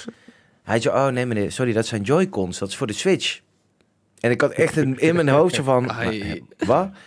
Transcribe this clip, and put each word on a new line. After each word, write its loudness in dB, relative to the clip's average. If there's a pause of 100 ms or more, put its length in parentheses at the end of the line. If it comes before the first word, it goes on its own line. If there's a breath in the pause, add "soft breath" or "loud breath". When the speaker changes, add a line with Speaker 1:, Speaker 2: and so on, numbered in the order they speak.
(640 loud breath)
Speaker 1:
Hij 0
zo, 0
"Oh 2
nee -2
meneer, -2
sorry, -2
dat 0
zijn -4
Joy-Cons, 0
dat -6
is -10
voor -4
de -6
Switch." -2 (800)
En 0
ik 0
had 2
echt 0
een, 0
in 2
mijn 2
hoofd 4
zo -2
van, 2
Speaker 2:
Ai. -4
Speaker 1:
"Maar, -6
eh, -8
wat?" 4 (180 loud breath)